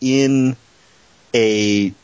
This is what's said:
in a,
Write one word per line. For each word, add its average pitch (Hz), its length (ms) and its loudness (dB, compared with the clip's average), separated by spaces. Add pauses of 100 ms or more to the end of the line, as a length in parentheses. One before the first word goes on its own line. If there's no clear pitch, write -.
in 131 540 0 (800)
a, 104 600 0 (100)